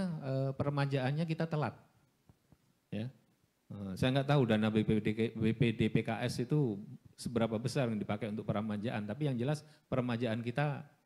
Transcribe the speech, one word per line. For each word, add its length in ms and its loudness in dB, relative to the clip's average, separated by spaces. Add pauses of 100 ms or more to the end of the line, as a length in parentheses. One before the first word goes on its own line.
(240)
eh, 320 0
peremajaannya 720 0
kita 160 -2
telat. 320 -2 (1120)
Ya. 240 -6 (560)
Eh, 320 -8
saya 160 2
nggak 160 2
tahu 160 6
dana 240 4
B 160 4
P 160 4
D, 320 0
B 160 2
P 240 2
D 160 2
P 160 2
K 160 -2
S 160 -2
itu 400 0 (400)
seberapa 400 0
besar 320 0
yang 80 -2
dipakai 320 -4
untuk 160 -6
peremajaan, 560 -2
tapi 240 -4
yang 80 0
jelas 240 0 (320)
peremajaan 480 0
kita 480 -2 (180)